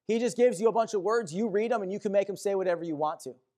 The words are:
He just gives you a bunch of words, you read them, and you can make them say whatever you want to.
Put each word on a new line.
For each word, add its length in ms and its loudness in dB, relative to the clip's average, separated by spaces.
He 100 2
just 180 0
gives 240 4
you 80 4
a 40 2
bunch 220 0
of 80 0
words, 300 -2
you 160 -2
read 220 0
them, 120 0
and 100 -6
you 60 -6
can 140 -4
make 140 2
them 100 -6
say 180 -2
whatever 300 0
you 100 -4
want 260 -4
to. 140 -12